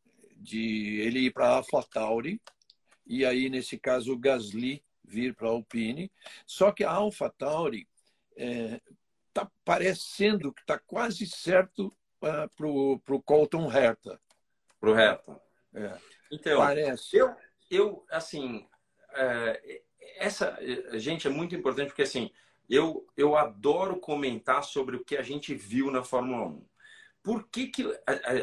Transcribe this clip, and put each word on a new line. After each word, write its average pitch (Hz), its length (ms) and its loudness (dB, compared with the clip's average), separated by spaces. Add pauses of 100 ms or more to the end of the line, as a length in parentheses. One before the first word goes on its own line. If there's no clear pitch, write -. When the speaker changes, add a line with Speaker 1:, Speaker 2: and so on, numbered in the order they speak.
(360)
Speaker 1:
de 107 640 -4
ele 120 260 0
ir 123 60 -2
pra 127 160 2
AlphaTauri, 120 920 0 (640)
e 131 180 -2
aí, 127 260 2
nesse 120 280 -6
caso, 127 340 0
o 123 60 -4
Gasly 123 640 0 (220)
vir 117 300 -4
pra 113 140 -4
Alpine. 117 600 -4 (360)
Só 196 240 4
que 202 140 0
a - 80 0
AlphaTauri, 151 960 -2 (480)
é, 120 440 -6 (520)
tá - 180 -4 (140)
parecendo 175 880 0
que - 120 -20
tá 147 140 -2
quase 214 480 -4
certo, 185 680 0 (300)
é, 156 340 -2
pro, 139 440 0
pro 135 200 -2
Colton 151 500 4
Herta. 113 500 2 (580)
Speaker 2:
Pro 107 160 6
Herta. 107 460 4 (340)
Speaker 1:
É. 104 240 -10 (320)
Speaker 2:
Então, 147 280 0
Speaker 1:
Parece. 143 580 2
Speaker 2:
eu, 254 180 4 (340)
eu, 196 400 0
assim, 135 560 -6 (500)
é, 120 680 -2 (360)
essa, - 380 -2 (420)
gente, 151 280 -4
é 143 40 0
muito 165 260 -4
importante 139 320 -2
porque, - 140 0
assim, 127 280 -4 (380)
eu, 151 380 2 (100)
eu 147 200 6
adoro 151 600 2
comentar 139 680 -2
sobre 127 320 -4
o 123 80 -10
que 143 120 -4
a 131 60 -2
gente 143 320 -8
viu 123 360 -2
na 127 120 0
Fórmula 123 440 -2
um. 76 180 -12 (580)
Por 220 260 -2
que 262 180 -6
que - 180 -6 (220)
a, 135 60 2
a, 123 180 -4 (120)